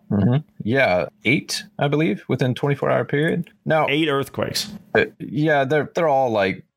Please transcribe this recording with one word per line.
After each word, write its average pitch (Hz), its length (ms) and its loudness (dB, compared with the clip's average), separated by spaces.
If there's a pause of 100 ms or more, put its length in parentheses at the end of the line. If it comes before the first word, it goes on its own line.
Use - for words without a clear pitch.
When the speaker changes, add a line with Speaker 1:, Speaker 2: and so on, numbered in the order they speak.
(100)
Speaker 1:
Mm-hmm. 120 360 2 (160)
Yeah, 104 440 2 (180)
eight, - 400 0 (140)
I 143 100 0
believe, 160 400 0
within 127 260 0
twenty-four 143 360 -2
hour 127 160 0
period. 160 420 -2 (160)
Now, 151 240 2
Speaker 2:
Eight 151 220 0
earthquakes. - 600 -4 (240)
Speaker 1:
uh, 110 120 4 (140)
yeah, 147 440 0
they're, 143 300 0
they're 175 140 0
all, 135 200 2
like, 98 380 0 (100)